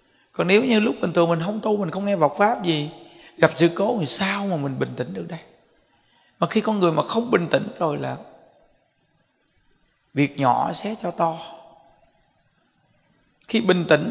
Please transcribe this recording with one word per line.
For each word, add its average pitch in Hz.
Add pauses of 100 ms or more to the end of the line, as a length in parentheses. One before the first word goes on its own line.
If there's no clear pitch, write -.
(320)
Còn 170
nếu 208
như 233
lúc 233
bình 180
thường 170
mình 170
không 208
tu, 214
mình 190
không 190
nghe 202
Phật 151
Pháp 220
gì, 156 (460)
gặp 160
sự 165
cố 233
thì 151
sao 196
mà 185
mình 139
bình 127
tĩnh 123
được 175
đây? 165 (1000)
Mà 175
khi -
con 214
người 175
mà 156
không 233
bình 180
tĩnh - (100)
rồi 151
là 135 (2000)
việc 139
nhỏ 123
xé 208
cho 180
to. 165 (2000)
Khi 226
bình 180
tĩnh 151